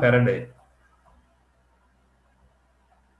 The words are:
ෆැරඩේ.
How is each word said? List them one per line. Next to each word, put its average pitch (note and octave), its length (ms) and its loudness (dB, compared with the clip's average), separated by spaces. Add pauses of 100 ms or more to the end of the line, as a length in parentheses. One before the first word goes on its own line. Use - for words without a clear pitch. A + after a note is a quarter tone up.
ෆැරඩේ. A#2+ 400 0 (2750)